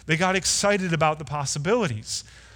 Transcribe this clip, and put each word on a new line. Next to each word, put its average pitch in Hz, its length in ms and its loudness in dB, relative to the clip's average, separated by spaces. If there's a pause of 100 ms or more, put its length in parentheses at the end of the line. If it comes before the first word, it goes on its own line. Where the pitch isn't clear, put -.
They 160 120 2
got 185 200 2
excited 190 560 2
about 156 260 2
the 156 60 -12
possibilities. 147 1000 -2 (320)